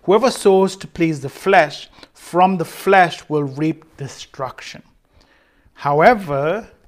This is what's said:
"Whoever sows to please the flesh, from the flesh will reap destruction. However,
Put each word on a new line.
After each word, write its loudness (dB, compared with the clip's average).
"Whoever 2
sows 2
to -16
please -4
the -10
flesh, 0
from 0
the -4
flesh 0
will -2
reap -6
destruction. -14
However, 0